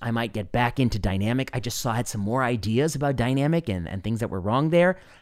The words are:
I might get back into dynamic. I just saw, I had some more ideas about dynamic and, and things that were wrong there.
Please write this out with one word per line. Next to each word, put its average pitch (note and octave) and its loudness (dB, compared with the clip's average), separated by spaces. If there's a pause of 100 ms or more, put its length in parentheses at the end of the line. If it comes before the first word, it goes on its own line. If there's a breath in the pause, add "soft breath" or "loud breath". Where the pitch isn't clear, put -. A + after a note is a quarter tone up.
I A#2+ -4
might A#2 -2
get G#2+ -6
back B2 0
into A#2+ 2
dynamic. G#2+ 0
I B2 -4
just A2+ -6
saw, A#2 -2
I A2 -2
had A#2+ -2
some G#2+ -6
more A2+ 0
ideas A#2+ 0
about C#3+ 0
dynamic C#3 2
and, F2+ -4
and F#2+ -8
things A2 -2
that A2 -2
were F#2 -4
wrong B2+ 0
there. F3 4 (240 loud breath)